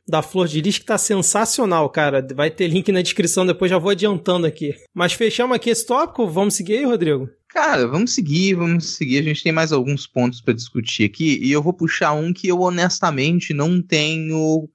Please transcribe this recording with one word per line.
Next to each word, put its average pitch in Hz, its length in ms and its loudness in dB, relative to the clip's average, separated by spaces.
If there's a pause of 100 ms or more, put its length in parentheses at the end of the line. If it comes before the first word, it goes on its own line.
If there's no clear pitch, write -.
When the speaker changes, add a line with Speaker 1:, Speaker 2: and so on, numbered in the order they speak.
Speaker 1:
da 156 140 0
Flor 180 260 -2
de 151 140 -2
Lis, 202 160 0
que - 80 -10
tá 208 140 0
sensacional, 196 920 0
cara. 139 340 0 (120)
Vai 151 160 0
ter 180 160 -2
link 185 240 2
na 185 100 2
descrição, 180 420 0
depois 180 280 2
já 185 80 4
vou 175 100 0
adiantando 185 560 0
aqui. 151 300 -4 (180)
Mas 180 200 0
fechamos 240 420 0
aqui 233 160 0
esse 226 160 -2
tópico, 262 400 0
vamos 190 260 0
seguir 202 240 -2
aí, 285 80 -2
Rodrigo? 156 420 0 (220)
Speaker 2:
Cara, 277 380 2
vamos 185 260 0
seguir, 185 420 0
vamos 170 420 0
seguir. 135 200 -2
A 147 60 2
gente 151 180 -2
tem 160 120 0
mais 160 180 0
alguns 139 340 0
pontos 120 360 -2
pra 123 120 0
discutir 117 520 -2
aqui, 147 360 0
e 131 100 0
eu 147 120 2
vou 175 100 0
puxar 160 380 0
um 156 220 -2
que 185 160 -2
eu 180 100 0
honestamente 175 960 0
não 165 280 2
tenho 156 920 -2